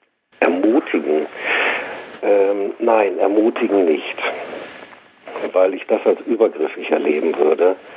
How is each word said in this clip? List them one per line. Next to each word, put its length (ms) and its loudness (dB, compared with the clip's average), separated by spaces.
Ermutigen? 840 0
Ähm, 580 2
nein, 380 2
ermutigen 680 2
nicht, 320 -2
weil 200 4
ich 140 -10
das 180 0
als 220 4
übergriffig 640 0
erleben 460 0
würde. 380 2